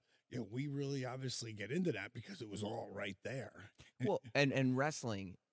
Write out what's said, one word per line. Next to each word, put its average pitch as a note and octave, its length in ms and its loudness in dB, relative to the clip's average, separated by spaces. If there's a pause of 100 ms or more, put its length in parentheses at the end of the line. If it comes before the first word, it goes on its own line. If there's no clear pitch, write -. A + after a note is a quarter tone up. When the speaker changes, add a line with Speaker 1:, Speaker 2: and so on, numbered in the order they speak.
(300)
Speaker 1:
you - 100 -6
know, F#2+ 100 -6
we B2+ 180 -2
really C#3 380 -2
obviously B2 480 -4
get G2+ 180 -6
into F3 220 4
that G2+ 200 -4
because A2 280 -10
it G#2+ 80 -6
was G2+ 140 -4
all G#2 300 -4
right G2+ 300 -4
there. G#2+ 480 -6 (340)
Speaker 2:
Well, F3+ 160 4 (140)
and, C#3 180 8
and B2+ 240 6
wrestling A2+ 600 0 (160)